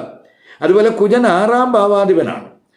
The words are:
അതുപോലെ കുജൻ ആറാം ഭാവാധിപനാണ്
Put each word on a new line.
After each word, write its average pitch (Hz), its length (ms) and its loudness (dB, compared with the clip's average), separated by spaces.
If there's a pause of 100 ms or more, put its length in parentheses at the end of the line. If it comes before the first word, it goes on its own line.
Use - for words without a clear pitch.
(640)
അതുപോലെ 196 260 2
കുജൻ 220 380 0
ആറാം 226 460 0
ഭാവാധിപനാണ് 196 760 0 (280)